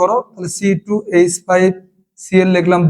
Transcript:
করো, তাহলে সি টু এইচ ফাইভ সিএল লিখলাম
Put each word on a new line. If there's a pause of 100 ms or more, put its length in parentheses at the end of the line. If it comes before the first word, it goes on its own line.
করো, (160)
তাহলে
সি (180)
টু (240)
এইচ (120)
ফাইভ (520)
সিএল
লিখলাম